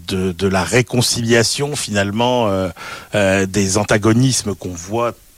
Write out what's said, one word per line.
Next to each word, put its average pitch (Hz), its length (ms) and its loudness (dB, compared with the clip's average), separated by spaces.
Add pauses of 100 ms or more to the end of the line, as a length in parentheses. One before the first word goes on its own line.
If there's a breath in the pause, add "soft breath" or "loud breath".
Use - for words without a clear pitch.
de, 95 240 -2
de 90 160 -2
la 95 160 2
réconciliation 120 1120 0
finalement, 107 720 0
euh, 95 220 0 (460 loud breath)
euh, 98 320 2
des 95 300 0
antagonismes 110 760 2
qu'on 90 140 -10
voit 104 440 -4 (240)